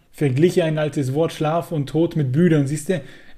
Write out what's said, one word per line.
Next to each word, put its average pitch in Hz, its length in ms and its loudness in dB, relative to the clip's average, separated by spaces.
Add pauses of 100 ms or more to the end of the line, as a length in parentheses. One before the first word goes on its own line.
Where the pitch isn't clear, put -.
(120)
verglich 151 460 2
er 170 80 4
ein 156 140 0
altes 143 340 -2
Wort 160 180 0
Schlaf 165 400 -4
und 147 160 -4
Tod 165 280 0
mit 139 160 0
Brüdern. 156 360 4
Siehste, 139 340 -4 (360)